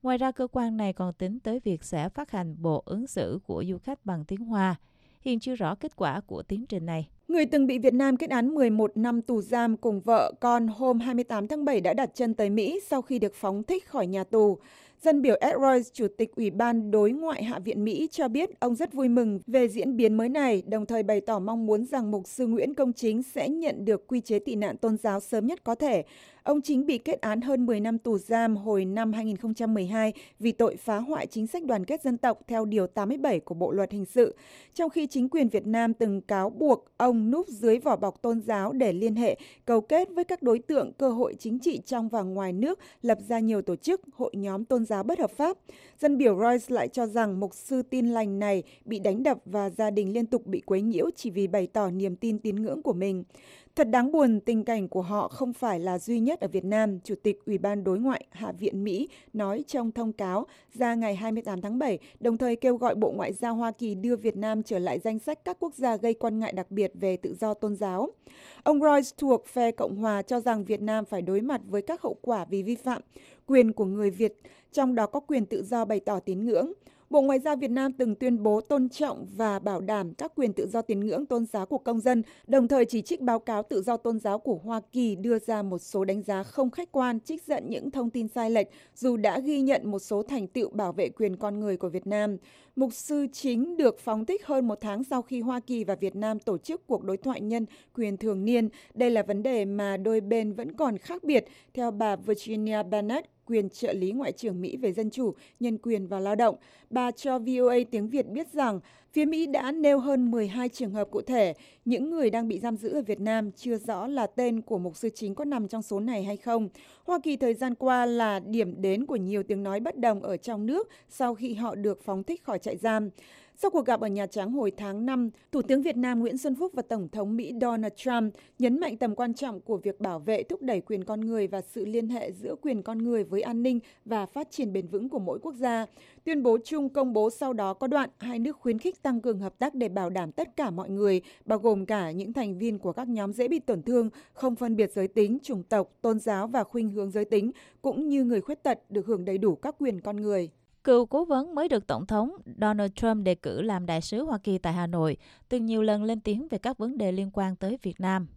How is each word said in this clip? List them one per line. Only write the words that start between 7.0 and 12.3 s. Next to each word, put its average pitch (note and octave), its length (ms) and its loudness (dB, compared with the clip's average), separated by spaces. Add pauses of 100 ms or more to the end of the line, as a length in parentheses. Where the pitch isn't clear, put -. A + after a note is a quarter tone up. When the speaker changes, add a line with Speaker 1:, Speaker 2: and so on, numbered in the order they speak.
Speaker 2:
Người D#4+ 180 4
từng C#4 200 4
bị B3+ 120 0
Việt B3 160 4
Nam C4+ 220 4
kết D#4+ 140 -2
án C4 240 2
mười C4 160 6
một G#3+ 260 2
năm A#3 260 2
tù A3+ 200 0
giam A#3 340 2
cùng G#3+ 240 0
vợ, G#3+ 400 4
con A#3+ 280 4
hôm A#3 320 2
hai B3 140 -2
mươi A#3+ 100 2
tám G#3 240 -4
tháng D4+ 160 -2
bảy C4+ 160 2
đã F3+ 140 2
đặt C4 200 0
chân A#3 200 0